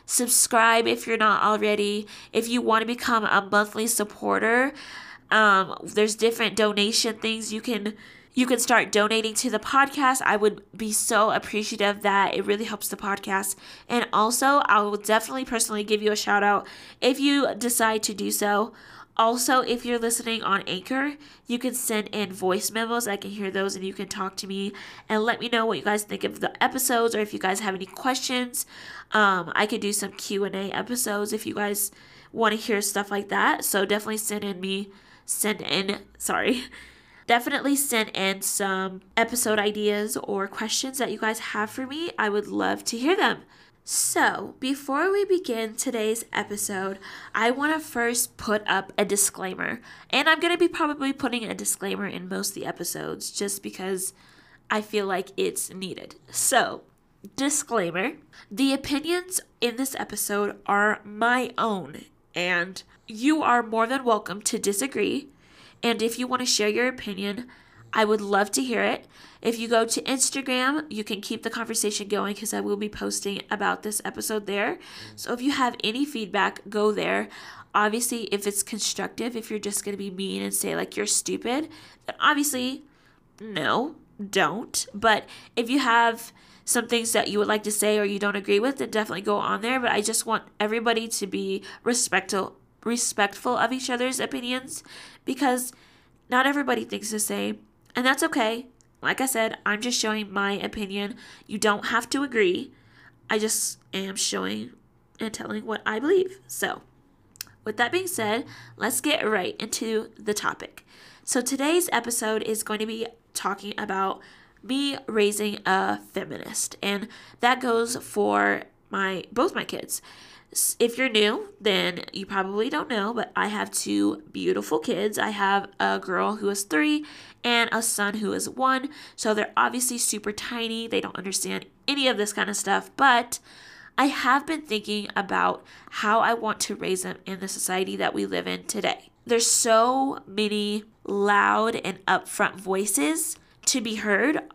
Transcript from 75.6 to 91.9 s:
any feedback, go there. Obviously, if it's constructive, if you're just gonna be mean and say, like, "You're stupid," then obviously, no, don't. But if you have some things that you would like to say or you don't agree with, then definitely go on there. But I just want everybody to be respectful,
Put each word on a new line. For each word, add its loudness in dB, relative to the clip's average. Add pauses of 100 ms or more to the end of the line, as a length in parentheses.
any 0
feedback, -2
go 4
there. 0 (480)
Obviously, 2
if -2
it's -2
constructive, -4
if -8
you're -4
just -4
gonna -6
be -8
mean -4
and -2
say, -2
like, -4
"You're -2
stupid," -2 (380)
then -8
obviously, 2 (560)
no, -2 (340)
don't. 0
But 2 (300)
if 0
you 4
have 4 (340)
some 0
things 0
that 2
you -2
would 2
like 0
to -4
say 2
or 2
you -2
don't 0
agree 2
with, 0
then -4
definitely -2
go 2
on -2
there. 0
But 2
I 4
just -2
want 0 (160)
everybody 0
to -4
be -2 (220)
respectful, 0 (300)